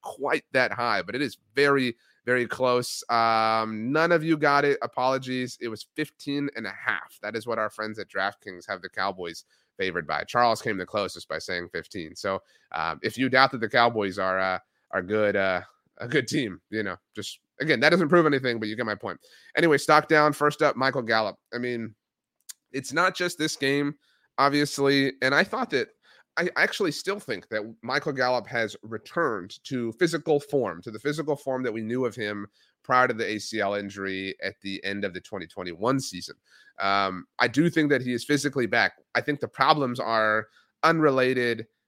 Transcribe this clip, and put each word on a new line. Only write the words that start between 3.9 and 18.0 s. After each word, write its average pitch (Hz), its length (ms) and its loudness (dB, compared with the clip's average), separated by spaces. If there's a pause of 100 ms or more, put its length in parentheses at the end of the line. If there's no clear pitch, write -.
none 165 220 4
of 160 100 4
you 160 140 2
got 143 260 4
it. 143 180 2
Apologies. 127 800 -2
It 120 80 -8
was 110 260 -10
fifteen 143 640 -6
and 113 100 -8
a 95 60 -8
half. - 500 -6
That 107 140 -8
is 110 100 -6
what 113 140 -4
our 107 100 -2
friends 107 300 -8
at 95 80 -10
DraftKings 95 640 -6
have 95 120 -8
the 92 60 -14
Cowboys 92 560 -6 (340)
favored 87 300 -2
by. 78 160 -2
Charles 120 380 2
came 107 160 -4
the 90 80 -6
closest 98 420 -6
by 80 120 -6
saying 87 340 -8
fifteen. 85 420 -10
So, 95 260 -4 (300)
um, 80 320 -4
if 110 140 -4
you 131 100 0
doubt 131 240 4
that 123 80 -6
the 110 80 -4
Cowboys 110 500 2
are, 95 220 0
uh, 92 200 0 (320)
are 92 100 -2
good, 101 340 2
uh, 95 280 0 (340)
a 120 100 -12
good 131 220 0
team, 120 400 -4
you 107 120 -6
know, 95 140 -6 (180)
just, - 260 -12 (200)
again, 139 220 2
that 147 80 8
doesn't 170 180 4